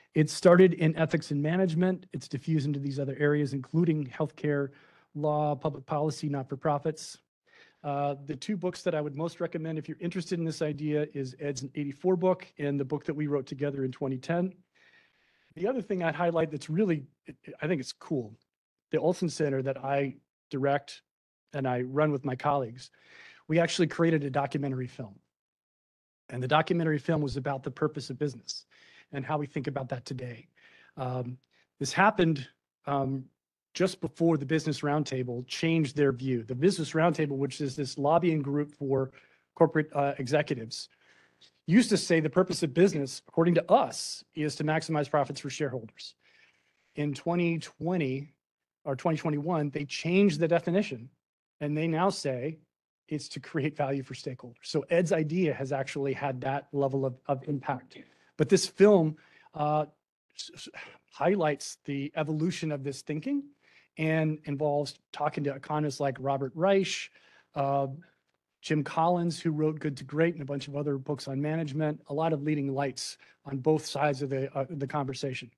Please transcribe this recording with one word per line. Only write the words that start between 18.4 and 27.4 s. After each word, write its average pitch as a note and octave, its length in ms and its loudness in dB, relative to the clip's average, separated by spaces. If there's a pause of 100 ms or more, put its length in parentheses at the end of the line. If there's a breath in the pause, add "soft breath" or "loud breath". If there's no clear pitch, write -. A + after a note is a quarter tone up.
the D#3 60 2
Olson F3 300 0
Center C#3 340 0
that C3+ 220 -4
I C#3 320 -2 (320)
direct C#3 540 -2 (500)
and C3+ 140 -4
I B2+ 160 0
run C#3+ 300 2
with C#3 120 -2
my B2+ 120 -4
colleagues, B2+ 560 -2 (560 loud breath)
we D#3+ 100 2
actually E3+ 300 4
created E3 340 2
a C#3+ 80 -4
documentary C#3 560 -2
film. A2 300 -14 (1120)
And B2 120 -8
the B2+ 60 -2
documentary D#3+ 540 2
film D#3+ 200 0
was C3+ 160 -2
about C3+ 280 -4